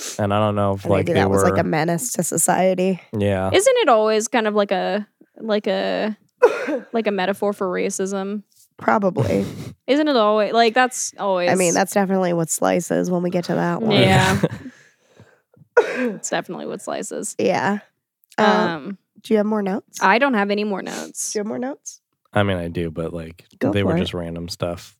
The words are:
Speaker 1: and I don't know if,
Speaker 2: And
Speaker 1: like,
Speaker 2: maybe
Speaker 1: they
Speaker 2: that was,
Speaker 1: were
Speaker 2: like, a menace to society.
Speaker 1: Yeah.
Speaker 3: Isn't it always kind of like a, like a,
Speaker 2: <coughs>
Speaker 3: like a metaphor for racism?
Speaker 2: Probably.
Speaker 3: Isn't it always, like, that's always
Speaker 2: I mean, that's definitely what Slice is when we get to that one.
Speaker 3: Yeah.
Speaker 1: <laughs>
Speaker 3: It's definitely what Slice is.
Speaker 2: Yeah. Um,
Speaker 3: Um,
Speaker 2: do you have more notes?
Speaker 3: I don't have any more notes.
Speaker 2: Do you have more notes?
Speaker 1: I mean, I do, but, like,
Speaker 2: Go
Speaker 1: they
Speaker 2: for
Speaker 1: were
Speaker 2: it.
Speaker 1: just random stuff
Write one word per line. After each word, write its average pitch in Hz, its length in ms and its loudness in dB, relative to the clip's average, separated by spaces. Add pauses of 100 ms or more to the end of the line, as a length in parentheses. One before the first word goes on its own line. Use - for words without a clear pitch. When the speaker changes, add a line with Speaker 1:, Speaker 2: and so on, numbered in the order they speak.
(180)
Speaker 1:
and 101 160 0
I 104 60 4
don't 104 160 2
know 101 160 2
if, 98 120 -4
Speaker 2:
And 101 60 0
Speaker 1:
like, 98 160 2
Speaker 2:
maybe 170 80 0
Speaker 1:
they 98 60 4
Speaker 2:
that 98 100 2
was, 98 140 4
Speaker 1:
were 180 60 4
Speaker 2:
like, - 100 2
a 180 40 2
menace 170 500 -2
to 175 100 -2
society. 180 760 2 (160)
Speaker 1:
Yeah. 98 360 2
Speaker 3:
Isn't 494 260 4
it 440 100 2
always 220 380 4
kind 220 220 0
of 208 80 0
like 202 160 2
a, 185 340 -2 (340)
like 214 280 -2
a, 196 480 -2 (260)
Speaker 2:
<coughs> 269 500 2
Speaker 3:
like 226 140 -2
a 202 60 0
metaphor 196 400 -2
for 202 160 -4
racism? 196 760 -4 (340)
Speaker 2:
Probably. 190 680 0 (400)
Speaker 3:
Isn't 302 220 2
it 277 80 2
always, 214 360 2
like, 226 220 4
that's 254 420 -2
always 185 320 0
Speaker 2:
I 175 60 2
mean, 180 200 2
that's 185 180 0
definitely 190 400 2
what 165 180 0
Slice - 400 0
is 175 180 0
when 180 140 0
we 180 80 -2
get 175 140 -2
to 170 100 -4
that 170 260 -2
one. 220 200 0
Speaker 3:
Yeah. 190 460 4
Speaker 1:
<laughs> - 40 0 (1300)
Speaker 3:
It's 247 520 0
definitely 165 360 -6
what - 140 -8
Slice - 320 -8
is. - 260 -8
Speaker 2:
Yeah. 196 400 0 (600)
Um, 214 100 4
Speaker 3:
Um, 202 500 0 (240)
Speaker 2:
do - 120 0
you 214 40 6
have 208 80 2
more 214 160 0
notes? 196 400 -6
Speaker 3:
I 196 160 4
don't 269 160 2
have 202 160 0
any 208 140 0
more 202 180 -4
notes. - 500 -10
Speaker 2:
Do 220 60 -4
you - 20 -2
have 208 60 -4
more 247 120 -6
notes? - 420 -10 (320)
Speaker 1:
I 104 100 2
mean, 98 140 0
I 85 120 -6
do, 82 220 -6
but, 80 240 -8
like, 82 300 -12 (140)
Speaker 2:
Go - 140 -2
Speaker 1:
they 101 80 0
Speaker 2:
for 98 80 0
Speaker 1:
were 165 80 2
Speaker 2:
it. 175 40 0
Speaker 1:
just 87 140 -4
random 85 340 -8
stuff - 520 -8